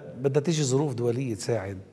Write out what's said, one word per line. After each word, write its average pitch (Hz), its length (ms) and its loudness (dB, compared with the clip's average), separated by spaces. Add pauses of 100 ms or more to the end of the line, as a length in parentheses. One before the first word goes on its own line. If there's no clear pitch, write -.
(200)
بدها 139 220 2
تيجي 151 200 2
ظروف 135 320 2
دولية 120 400 0
تساعد. 98 440 -2 (140)